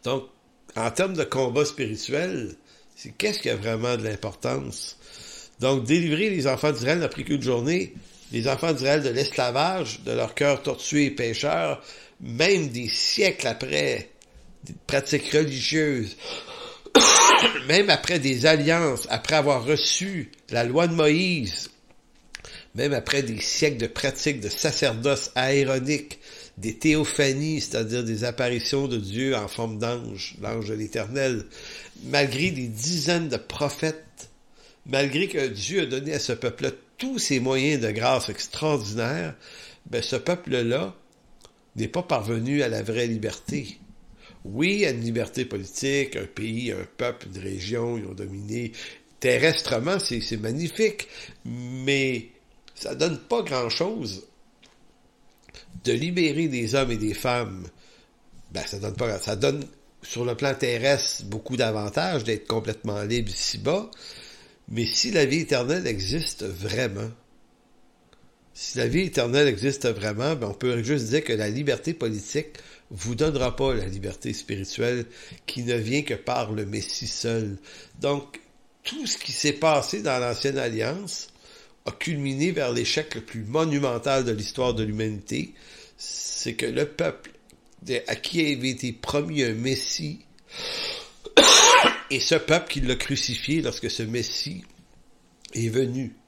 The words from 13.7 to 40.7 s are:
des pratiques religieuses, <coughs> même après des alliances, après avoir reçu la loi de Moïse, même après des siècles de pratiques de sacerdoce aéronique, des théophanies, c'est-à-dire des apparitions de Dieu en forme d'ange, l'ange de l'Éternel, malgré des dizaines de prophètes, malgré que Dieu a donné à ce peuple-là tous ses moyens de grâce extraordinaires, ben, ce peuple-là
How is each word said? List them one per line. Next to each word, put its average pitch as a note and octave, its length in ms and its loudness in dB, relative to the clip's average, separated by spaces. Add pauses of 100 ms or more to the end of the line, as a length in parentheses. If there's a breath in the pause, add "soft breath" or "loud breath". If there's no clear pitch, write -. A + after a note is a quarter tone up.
des - 120 -14 (120)
pratiques - 460 0
religieuses, C#3+ 800 2 (800 loud breath)
<coughs> - 720 8
même G3 220 6
après E3+ 300 6
des C3 260 2
alliances, D#3 640 6
après A2+ 260 2
avoir C#3 300 4
reçu D#3 680 0 (180)
la A#2+ 140 2
loi C#3 240 4
de E3 60 2
Moïse, D#3+ 800 2 (1040 loud breath)
même C#3+ 180 0
après C3+ 300 2
des A2+ 180 -4
siècles D3 360 0
de A2+ 100 -2
pratiques C#3 520 -2
de G2+ 100 -4
sacerdoce C3+ 880 0
aéronique, C3+ 840 0 (380 loud breath)
des A2 200 -6
théophanies, D3+ 840 2
c'est-à-dire A#2 420 -2
des A2+ 200 -2
apparitions B2 640 0
de B2 100 0
Dieu A2+ 380 -2
en G#2 120 -2
forme A2+ 320 -6
d'ange, A#2 600 -6
l'ange A2 300 -4
de A2 60 -4
l'Éternel, A2+ 680 -2 (580 loud breath)
malgré C#3 480 2
des B2+ 160 -4
dizaines D#3 600 0
de B2 100 -2
prophètes, - 920 -4 (560 soft breath)
malgré C#3 420 2
que C#3+ 200 0
Dieu A#2 340 -2
a D#3+ 60 2
donné C#3 260 -4
à C#3+ 60 0
ce - 120 -4
peuple-là B2+ 400 -2 (280)
tous C4 180 -4
ses C#3 220 2
moyens C3+ 420 2
de A2+ 80 0
grâce A#2 400 2
extraordinaires, A#2+ 1080 -2 (520 loud breath)
ben, A#2+ 160 -2
ce - 120 -2
peuple-là C#3 800 0 (800)